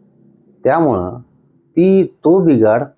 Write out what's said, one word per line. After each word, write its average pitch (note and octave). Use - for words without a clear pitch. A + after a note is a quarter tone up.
त्यामुळं B2
ती, F#3+
तो F3
बिघाड B2